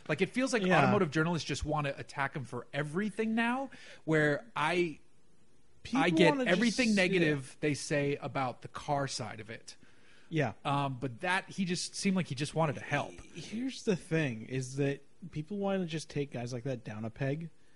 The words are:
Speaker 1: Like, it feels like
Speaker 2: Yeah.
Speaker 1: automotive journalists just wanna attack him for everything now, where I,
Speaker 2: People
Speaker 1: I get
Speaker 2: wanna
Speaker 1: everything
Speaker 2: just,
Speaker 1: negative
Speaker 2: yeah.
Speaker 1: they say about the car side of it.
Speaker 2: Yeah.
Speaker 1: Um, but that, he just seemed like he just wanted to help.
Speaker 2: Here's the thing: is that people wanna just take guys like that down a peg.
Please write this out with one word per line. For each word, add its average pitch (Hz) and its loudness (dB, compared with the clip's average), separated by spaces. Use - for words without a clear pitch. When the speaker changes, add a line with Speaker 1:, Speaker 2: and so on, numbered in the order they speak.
Speaker 1:
Like, 160 0
it - 0
feels 254 0
like 214 2
Speaker 2:
Yeah. 180 6
Speaker 1:
automotive 135 6
journalists 160 2
just 143 -2
wanna 147 0
attack 139 -4
him 131 -6
for 120 -10
everything 196 -2
now, 240 0
where 151 4
I, 160 0
Speaker 2:
People 262 2
Speaker 1:
I 359 6
get 302 8
Speaker 2:
wanna 254 0
Speaker 1:
everything 220 4
Speaker 2:
just, 208 4
Speaker 1:
negative 170 4
Speaker 2:
yeah. - -20
Speaker 1:
they 151 2
say 143 0
about 127 -4
the - -10
car 139 -2
side 107 -6
of 107 -12
it. - -14
Speaker 2:
Yeah. 147 0
Speaker 1:
Um, 139 0
but 120 -8
that, 185 0
he 190 -2
just 175 -4
seemed 190 0
like 180 0
he 135 -6
just 143 -4
wanted 156 2
to - -10
help. - -4
Speaker 2:
Here's 233 -8
the 202 2
thing: 139 -2
is 127 -6
that 139 0
people 156 -8
wanna 196 0
just 160 -6
take 143 -4
guys 123 -6
like 120 -6
that 127 -4
down 110 -8
a 110 -4
peg. 147 -4